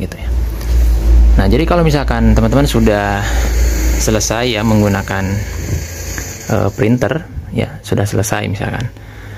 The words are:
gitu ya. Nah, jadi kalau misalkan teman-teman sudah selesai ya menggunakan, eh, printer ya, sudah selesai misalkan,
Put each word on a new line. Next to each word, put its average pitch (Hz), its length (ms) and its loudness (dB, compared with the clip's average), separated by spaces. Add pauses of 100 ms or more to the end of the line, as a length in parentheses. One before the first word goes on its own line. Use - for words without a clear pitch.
gitu - 160 -10
ya. - 80 -6 (1120)
Nah, 98 80 4
jadi 127 160 4
kalau 175 160 2
misalkan 123 560 2
teman-teman 113 320 4
sudah 104 560 2 (800)
selesai 110 480 0
ya 104 80 -2
menggunakan, 101 640 0 (1300)
eh, 101 240 0
printer 120 480 0 (280)
ya, 110 160 -2 (160)
sudah 98 240 -2
selesai 104 400 -4
misalkan, 101 400 -6 (500)